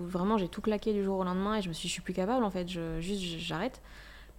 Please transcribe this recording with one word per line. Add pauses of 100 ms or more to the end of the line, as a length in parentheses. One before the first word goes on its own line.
vraiment
j'ai
tout
claqué
du
jour
au
lendemain
et
je
me
suis
dit, «
Je
suis
plus
capable,
en
fait,
je,
juste,
j-,
j'arrête. » (560)